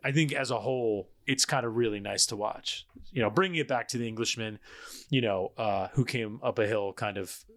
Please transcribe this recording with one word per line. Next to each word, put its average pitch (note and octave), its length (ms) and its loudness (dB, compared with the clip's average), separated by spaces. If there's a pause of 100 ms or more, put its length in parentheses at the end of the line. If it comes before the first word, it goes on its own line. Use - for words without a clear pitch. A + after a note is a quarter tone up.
I C#3 100 0
think D3 200 4
as C3+ 180 -2
a A#2 80 2
whole, A2+ 520 0 (160)
it's C3+ 180 2
kind B2+ 220 2
of A2+ 100 -2
really G#2+ 240 2
nice G2+ 260 0
to A2 100 -6
watch. - 500 -4 (260)
You - 80 0
know, G#2+ 80 4
bringing E3+ 320 2
it - 80 -2
back B2 200 0
to B2 100 -4
The A#2 100 -2
Englishman, A2 500 -4 (520)
you C3+ 100 6
know, G2 380 2
uh, G2 340 0
who B2+ 140 2
came A2+ 360 -4
up B2 160 0
a G#2+ 80 4
hill G2+ 280 0
kind G2+ 240 -4
of F#2 180 -8 (200)